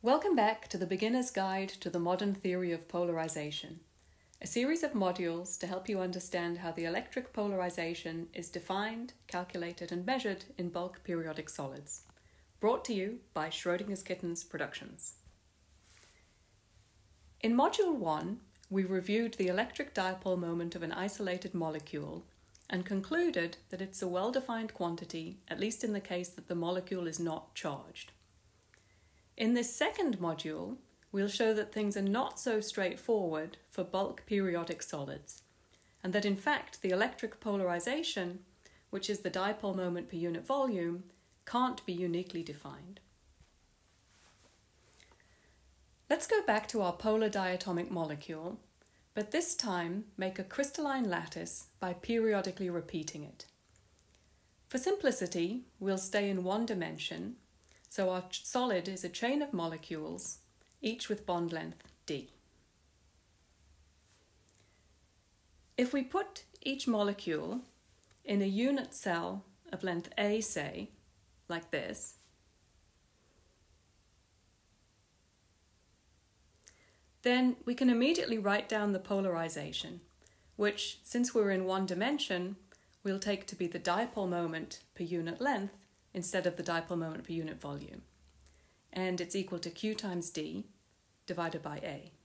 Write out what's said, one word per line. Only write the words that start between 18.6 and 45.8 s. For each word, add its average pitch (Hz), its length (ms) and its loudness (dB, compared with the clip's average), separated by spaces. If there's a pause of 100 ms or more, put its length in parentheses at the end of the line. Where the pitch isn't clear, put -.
we 196 140 4
reviewed 202 520 2
the 185 120 2
electric 214 480 0
dipole 185 420 0
moment 170 380 -2
of 165 80 -6
an 165 80 -4
isolated 185 640 -2
molecule 156 720 -4 (440)
and 180 160 -2
concluded 196 680 2 (140)
that 180 100 -6
it's 190 220 -4
a 180 80 0
well-defined 226 640 0
quantity, 170 640 -4 (100)
at - 140 -4
least 226 200 0
in 214 120 0
the 196 80 0
case 180 260 -4
that - 220 -12
the 175 60 0
molecule 180 520 0
is 160 140 -4
not 160 340 -4
charged. - 560 -8 (1200)
In 233 200 4
this 240 200 4
second 311 440 2
module, 165 580 -2 (340)
we'll 196 160 2
show 220 280 4
that 214 180 0
things 208 240 2
are 196 60 0
not - 360 2
so 233 200 2
straightforward 180 1000 0 (140)
for 185 120 -2
bulk - 440 -2
periodic 175 560 2
solids, 143 580 -8 (600)
and 185 100 0
that 202 100 2
in 202 120 4
fact - 480 -2
the 185 80 2
electric 220 480 0
polarization, 190 1000 -2 (500)
which 196 180 -4
is 202 120 0
the 175 100 -2
dipole 196 440 0
moment 175 320 -2
per 175 100 -8
unit 165 280 -2
volume, 190 600 0 (420)
can't 247 360 2
be 185 100 -4
uniquely 175 500 -2
defined. 147 560 -12 (3000)